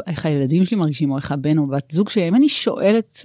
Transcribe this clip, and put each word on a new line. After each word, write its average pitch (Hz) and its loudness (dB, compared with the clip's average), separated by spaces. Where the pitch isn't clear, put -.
איך 170 -6
הילדים 147 2
שלי 196 -2
מרגישים, 156 0
או 135 -2
איך 131 -6
הבן 147 0
או 147 2
בת 139 -4
זוג 190 0
שלי. 180 0
אם 175 2
אני 277 6
שואלת - -2